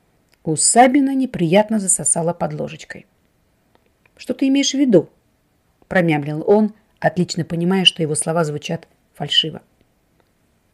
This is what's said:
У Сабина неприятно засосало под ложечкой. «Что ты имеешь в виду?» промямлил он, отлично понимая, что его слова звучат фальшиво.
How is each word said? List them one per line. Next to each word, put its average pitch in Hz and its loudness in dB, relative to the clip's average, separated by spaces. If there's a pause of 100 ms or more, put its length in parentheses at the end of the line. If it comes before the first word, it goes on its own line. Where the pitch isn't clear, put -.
(440)
У 160 -2
Сабина 269 4
неприятно 214 0
засосало 170 -2
под 165 -6
ложечкой. 151 -12 (1080)
«Что - -10
ты 269 0
имеешь 269 2
в 262 -4
виду?» 240 4 (800)
промямлил 156 -2
он, 214 2 (260)
отлично 165 -2
понимая, 175 -2
что - 0
его 151 -2
слова 165 -2
звучат 151 -8 (260)
фальшиво. 160 -4 (1120)